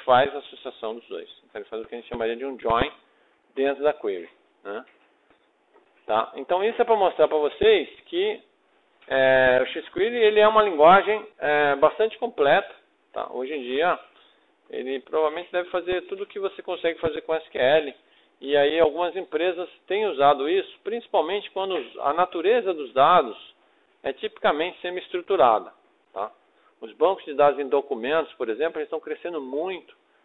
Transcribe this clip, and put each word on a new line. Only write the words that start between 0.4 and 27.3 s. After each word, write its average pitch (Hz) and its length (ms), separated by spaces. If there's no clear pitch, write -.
dos 117 120
dois. 87 220
Então 107 160
ele - 80
faz 113 120
o 107 60
que - 80
a - 20
gente 117 120
chamaria 117 260
de 123 100
um 131 140
join 120 320
dentro 135 300
da 147 100
query, 92 360
né? 104 220
Tá? 110 300
Então 175 280
isso 226 180
é 233 40
pra 226 100
mostrar 175 320
pra 151 100
vocês 160 520
que, 196 360
é, 131 540
o 127 60
X - 220
query 220 260
ele 214 240
é 214 80
uma 214 160
linguagem, 190 640
é, 147 360
bastante 156 420
completa, 165 560
tá? - 200
Hoje 131 220
em 143 80
dia 139 380
ele 127 320
provavelmente 156 500
deve 180 180
fazer 180 340
tudo 190 200
o 202 40
que - 120
você 196 240
consegue 170 360
fazer 156 220
com 160 140
S 160 140
Q - 100
L. 139 360
E 143 160
aí 147 220
algumas 165 360
empresas 175 540
têm 208 200
usado 143 420
isso, 185 340
principalmente 196 680
quando 190 240
os, 127 240
a 139 140
natureza 185 600
dos 139 200
dados 131 440
é 139 120
tipicamente 180 680
semi-estruturada, 175 920
tá? 104 180
Os 113 120
bancos 180 320
de 156 80